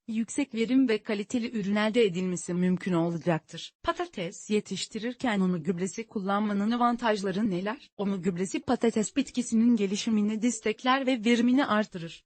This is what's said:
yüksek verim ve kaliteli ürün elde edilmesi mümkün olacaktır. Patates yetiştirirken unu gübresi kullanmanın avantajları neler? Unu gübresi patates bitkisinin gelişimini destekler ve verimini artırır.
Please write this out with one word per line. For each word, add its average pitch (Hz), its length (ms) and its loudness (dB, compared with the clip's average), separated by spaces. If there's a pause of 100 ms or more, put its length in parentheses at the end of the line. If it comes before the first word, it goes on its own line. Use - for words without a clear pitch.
yüksek 226 480 -4
verim 233 340 2
ve 214 140 0
kaliteli 220 560 -4
ürün 202 160 0
elde 214 300 4
edilmesi 180 480 -2
mümkün 180 400 0
olacaktır. 170 800 -2 (100)
Patates 269 680 -6
yetiştirirken 214 920 -2
unu 180 240 2
gübresi 185 440 -4
kullanmanın 202 640 0
avantajları 226 760 0
neler? 196 480 -4
Unu 196 240 -2
gübresi 190 380 -2
patates 226 560 0
bitkisinin 233 600 2
gelişimini 208 680 0
destekler 247 680 0
ve 240 180 0
verimini 240 400 4
artırır. 190 600 -2